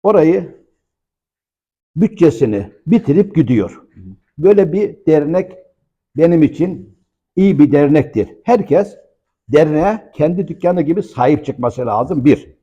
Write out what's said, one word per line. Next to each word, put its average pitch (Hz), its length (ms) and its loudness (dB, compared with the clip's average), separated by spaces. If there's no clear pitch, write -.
orayı 185 600 0
bütçesini 135 760 -2
bitirip 196 480 0
gidiyor. 117 520 -2
Böyle 180 360 2
bir - 320 -6
dernek 156 460 0
benim 165 260 4
için 165 560 -6
iyi 185 240 2
bir 139 120 4
dernektir. 143 580 0
Herkes 202 540 -2
derneğe 156 640 0
kendi 170 340 -4
dükkanı 175 340 -4
gibi 165 220 -2
sahip 147 420 -2
çıkması 123 400 -6
lazım. 123 400 -4
Bir. - 380 0